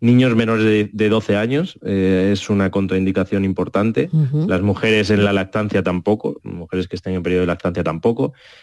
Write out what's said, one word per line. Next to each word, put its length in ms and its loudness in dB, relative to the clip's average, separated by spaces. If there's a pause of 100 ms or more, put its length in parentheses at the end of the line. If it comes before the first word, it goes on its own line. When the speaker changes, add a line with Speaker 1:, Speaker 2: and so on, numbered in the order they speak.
Speaker 1:
Niños 320 4
menores 300 2
de, 260 2
de 200 0
doce 260 2
años, 480 -2
eh, 480 2
es 160 -4
una 220 2
contraindicación 760 0
importante. 680 -2
Speaker 2:
Ujú. 380 0
Speaker 1:
Las 140 0
mujeres 480 0
en 160 4
la 80 0
lactancia 480 -2
tampoco, 600 -2
mujeres 460 -8
que 80 -8
estén 160 -6
en 100 -4
periodo 200 0
de 60 0
lactancia 360 -4
tampoco. 480 -2 (300)